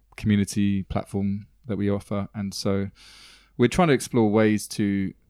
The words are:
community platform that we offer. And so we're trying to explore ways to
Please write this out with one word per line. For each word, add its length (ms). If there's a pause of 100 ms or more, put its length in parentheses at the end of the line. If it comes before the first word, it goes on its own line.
(180)
community 640
platform 640 (180)
that 120
we 120
offer. 440
And 200
so 360 (680)
we're 100
trying 220
to 40
explore 360
ways 400
to 440 (160)